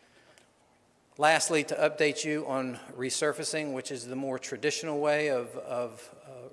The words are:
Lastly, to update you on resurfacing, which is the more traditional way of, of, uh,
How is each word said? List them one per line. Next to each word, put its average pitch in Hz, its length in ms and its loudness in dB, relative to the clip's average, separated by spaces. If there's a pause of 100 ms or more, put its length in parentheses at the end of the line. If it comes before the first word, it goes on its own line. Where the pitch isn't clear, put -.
(1160)
Lastly, 156 480 6
to 156 100 -2
update 151 480 4
you 151 240 -2
on 131 320 -2 (180)
resurfacing, 147 760 -2
which 131 180 -6
is 120 160 -6
the 127 80 -8
more 131 240 -4
traditional 147 640 -2
way 151 260 4
of, 123 300 0
of, 123 520 -6 (160)
uh, 135 60 -16 (220)